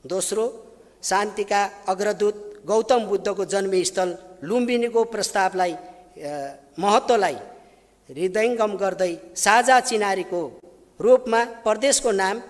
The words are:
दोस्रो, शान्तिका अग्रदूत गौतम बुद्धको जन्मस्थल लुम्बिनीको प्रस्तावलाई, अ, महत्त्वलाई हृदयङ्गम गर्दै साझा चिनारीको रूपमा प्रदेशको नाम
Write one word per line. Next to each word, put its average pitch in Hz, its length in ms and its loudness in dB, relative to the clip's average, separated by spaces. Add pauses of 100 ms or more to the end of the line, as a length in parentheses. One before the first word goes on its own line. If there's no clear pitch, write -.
दोस्रो, 190 400 -2 (580)
शान्तिका 202 600 0 (240)
अग्रदूत 202 760 -2
गौतम 220 340 2
बुद्धको 196 460 -2
जन्मस्थल 185 720 0 (260)
लुम्बिनीको 233 600 0
प्रस्तावलाई, 185 720 0
अ, 147 800 -12 (240)
महत्त्वलाई 202 540 4 (760)
हृदयङ्गम 208 680 -2
गर्दै 180 400 -2 (180)
साझा 240 440 6
चिनारीको 190 800 -2 (420)
रूपमा 233 440 4
प्रदेशको 226 680 0
नाम 196 380 0